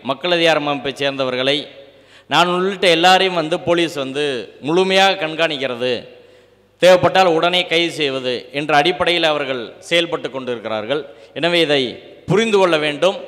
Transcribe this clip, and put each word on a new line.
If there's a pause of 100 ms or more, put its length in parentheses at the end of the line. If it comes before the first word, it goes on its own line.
மக்கள்
அதிகார
அமைப்பைச்
சேர்ந்தவர்களை, (640)
நான்
உள்ளிட்ட
எல்லாரையும்
வந்து
போலீஸ்
வந்து
முழுமையாக
கண்காணிக்கிறது, (720)
தேவைப்பட்டால்
உடனே
கைது
செய்வது
என்ற
அடிப்படையில்
அவர்கள்
செயல்பட்டு
கொண்டிருக்கிறார்கள். (200)
எனவே
இதை (340)
புரிந்து
கொள்ள
வேண்டும். (120)